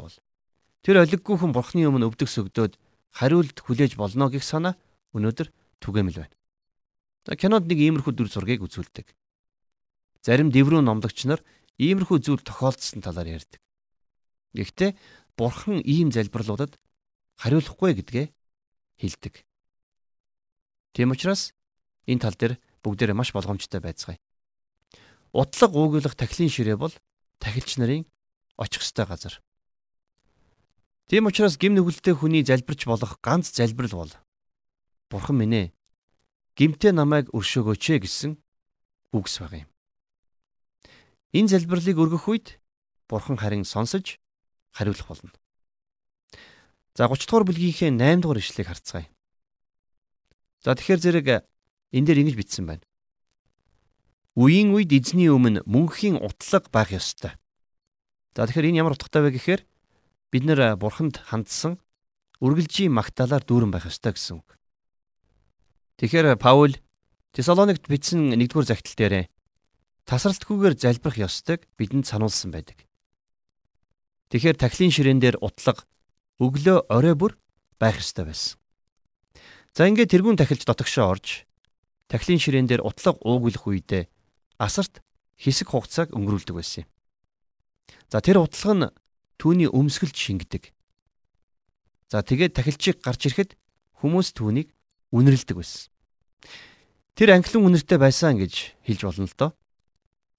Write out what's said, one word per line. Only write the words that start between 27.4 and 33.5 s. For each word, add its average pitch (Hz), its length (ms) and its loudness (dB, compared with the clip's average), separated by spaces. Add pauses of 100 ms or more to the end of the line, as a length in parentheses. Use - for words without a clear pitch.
тахилч 120 400 -8
нарын 139 240 -2 (560)
очих - 240 -8
ёстой 101 240 -6
газар. - 320 -14 (1700)
Тийм 220 160 2
учраас 196 320 0
гим 202 160 2
нүгэлтэй 180 400 0
хүний 156 320 0
залбирч 131 400 -2
болох 113 400 -4
ганц 165 320 0